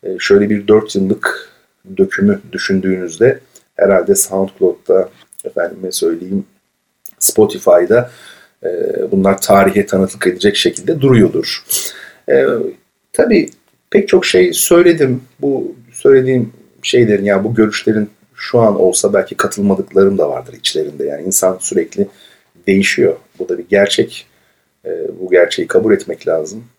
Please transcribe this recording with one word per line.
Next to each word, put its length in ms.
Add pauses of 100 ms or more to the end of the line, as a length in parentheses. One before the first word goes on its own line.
E, 160
şöyle 320
bir 180
dört 260
yıllık 540 (480)
dökümü 440 (120)
düşündüğünüzde 880 (360)
herhalde 380
SoundCloud'da, 960 (360)
efendime 480
söyleyeyim, 520 (760)
Spotify'da, 920 (540)
e, 40 (440)
bunlar 280
tarihe 460
tanıklık 400
edecek 300
şekilde 440
duruyordur. 640 (680)
E, 160 (680)
tabii 380 (400)
pek 180
çok 180
şey 260
söyledim. 680 (180)
Bu 340 (180)
söylediğim 600 (300)
şeylerin, 420
yani 200
bu 100
görüşlerin 560 (240)
şu 260
an 200
olsa 320
belki 220
katılmadıklarım 840
da 120
vardır 220
içlerinde. 520
Yani 180
insan 380
sürekli 480 (580)
değişiyor. 500 (220)
Bu 100
da 100
bir 100
gerçek. 580 (580)
E, 60 (300)
bu 100
gerçeği 380
kabul 240
etmek 360
lazım. 360 (140)